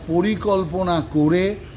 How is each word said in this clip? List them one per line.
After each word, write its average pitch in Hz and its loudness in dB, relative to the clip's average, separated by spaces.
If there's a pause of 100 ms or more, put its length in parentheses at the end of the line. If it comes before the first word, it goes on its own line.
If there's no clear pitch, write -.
পরিকল্পনা 180 0 (140)
করে 156 4 (340)